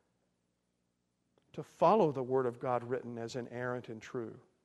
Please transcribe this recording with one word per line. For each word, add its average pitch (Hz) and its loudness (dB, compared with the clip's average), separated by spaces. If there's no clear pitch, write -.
to 156 -10
follow 175 4
the 131 -4
Word 127 2
of 120 -2
God 123 0
written 120 -6
as 117 -8
inerrant 123 -6
and 113 -12
true. 113 -8